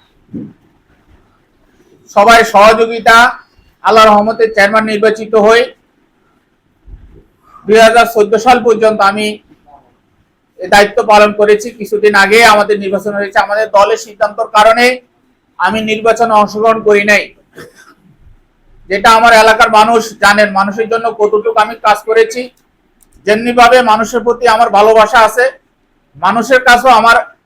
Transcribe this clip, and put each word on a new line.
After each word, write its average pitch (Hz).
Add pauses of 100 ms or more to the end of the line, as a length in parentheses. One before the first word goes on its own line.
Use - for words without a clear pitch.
(2000)
সবাই 226
সহযোগিতা, 226 (420)
আল্লাহর 220
রহমতে 220
চেয়ারম্যান 214
নির্বাচিত 220
হই। 220 (2000)
দুই 214
হাজার 226
চোদ্দ 208
সাল 240
পর্যন্ত 220
আমি 214 (1160)
এই 185
দায়িত্ব 202
পালন 208
করেছি। 208
কিছুদিন 208
আগে 202
আমাদের 208
নির্বাচন 196
হয়েছে, 202
আমাদের 208
দলের 208
সিদ্ধান্তর 214
কারণে 233 (560)
আমি 202
নির্বাচনে 220
অংশগ্রহণ 214
করি 208
নাই। 202 (1500)
যেটা 196
আমার 226
এলাকার 220
মানুষ 220
জানেন, 202
মানুষের 202
জন্য 226
কতটুকু 214
আমি 220
কাজ 208
করেছি। 226 (760)
যেমনিভাবে 240
মানুষের 226
প্রতি 240
আমার 226
ভালোবাসা 214
আছে, 247 (640)
মানুষের 233
কাছেও 247
আমার 226 (300)